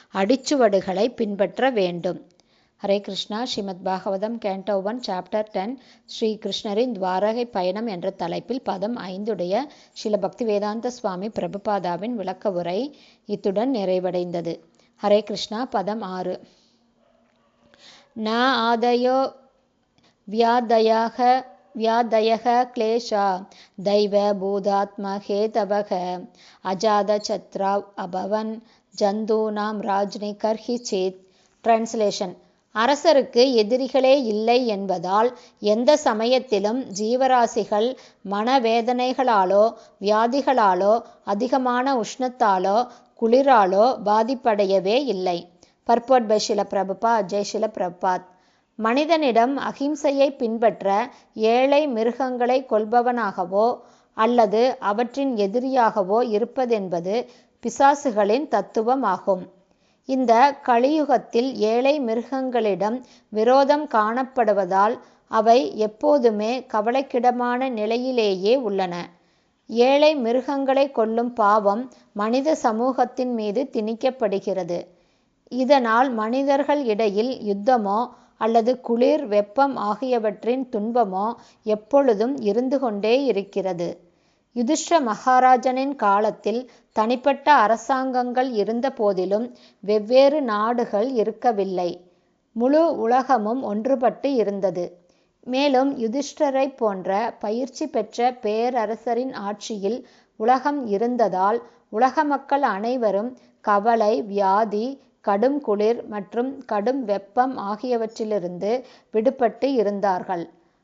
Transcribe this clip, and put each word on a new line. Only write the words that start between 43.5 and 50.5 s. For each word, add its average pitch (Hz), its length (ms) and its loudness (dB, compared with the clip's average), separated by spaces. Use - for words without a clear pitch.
பாதிப்படையவே 214 1000 2
இல்லை. 185 440 -4
Purport 233 420 2
by 214 100 2
Srila 202 220 0
Prabhupada. 196 640 0
ஜெய் 202 200 -2
ஸ்ரீல 220 140 -2
பிரபுபாத். 180 460 -4
மனிதனிடம் 269 840 2
அகிம்சையை 277 800 -2
பின்பற்ற 226 720 0